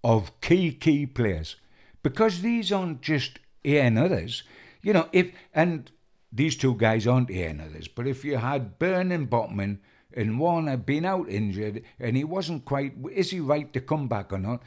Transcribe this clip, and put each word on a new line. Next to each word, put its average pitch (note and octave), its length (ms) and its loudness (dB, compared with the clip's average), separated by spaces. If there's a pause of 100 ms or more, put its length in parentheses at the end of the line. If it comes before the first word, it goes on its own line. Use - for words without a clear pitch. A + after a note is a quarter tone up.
of A2+ 360 2
key, E3+ 320 4
key D3 340 2
players. F#2+ 500 -2 (460)
Because F3+ 400 2
these A3+ 300 0
aren't E3+ 300 -2
just D3 360 -2 (240)
here C#3+ 220 4
and A2+ 140 4
others. A#2+ 440 0 (400)
You G3+ 100 0
know, F3+ 200 4
if, F3+ 200 4 (220)
and D#3+ 360 0 (420)
these C#3 240 2
two C3 180 2
guys A2 320 2
aren't B2 240 4
here F2+ 180 -4
and D2+ 120 -8
others, D#2 280 -14
but A#2+ 180 -8
if C3+ 180 -4
you C#3+ 140 -2
had B2 400 -4
Byrne F#3 340 0
and C#3+ 180 -2
Botman G2+ 480 -2 (360)
and A2 240 -2
Warner D#3+ 380 0
been C#3+ 280 -2
out F#3 240 -2
injured G#2 540 -4 (180)
and A#2+ 160 -2
he C#3 80 0
wasn't E3 400 -4
quite, C#3 300 -4 (180)
is F#3 180 -2
he F#3 100 -6
right D3 320 -2
to B2 80 -2
come C#3+ 280 -2
back G#2 240 -4
or G2 60 -4
not? G#2+ 280 -4